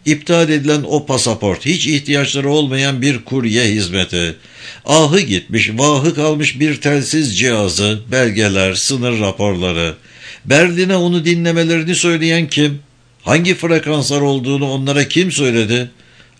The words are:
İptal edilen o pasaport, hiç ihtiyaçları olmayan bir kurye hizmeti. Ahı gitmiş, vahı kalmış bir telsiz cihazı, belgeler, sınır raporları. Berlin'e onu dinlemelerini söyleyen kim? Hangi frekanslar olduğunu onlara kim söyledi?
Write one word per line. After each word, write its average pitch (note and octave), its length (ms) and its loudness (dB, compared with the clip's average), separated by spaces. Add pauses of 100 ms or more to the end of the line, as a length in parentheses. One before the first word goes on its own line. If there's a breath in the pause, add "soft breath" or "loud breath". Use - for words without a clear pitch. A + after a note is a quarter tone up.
İptal D#3 420 2
edilen D3+ 380 0
o D3 200 -2
pasaport, A2+ 600 -2
hiç F3+ 200 0
ihtiyaçları C#3+ 640 -2
olmayan C3+ 520 0
bir A#2+ 220 0
kurye A#2+ 400 0
hizmeti. F2+ 720 -2 (500 loud breath)
Ahı D#3 360 4
gitmiş, G2+ 540 -2
vahı C#3+ 400 2
kalmış D3+ 460 -2
bir D3 200 0
telsiz C#3+ 580 0
cihazı, G#2 600 0 (120)
belgeler, G2+ 640 0
sınır A#2+ 460 -2
raporları. F2+ 720 -2 (500 loud breath)
Berlin'e F3+ 520 2
onu F3 280 0
dinlemelerini E3+ 680 0
söyleyen E3 540 0
kim? C#3+ 340 0 (400)
Hangi E3+ 320 2
frekanslar D3+ 640 0
olduğunu C#3 500 0
onlara C#3 380 0
kim F3+ 240 0
söyledi? A#2+ 580 0 (500 soft breath)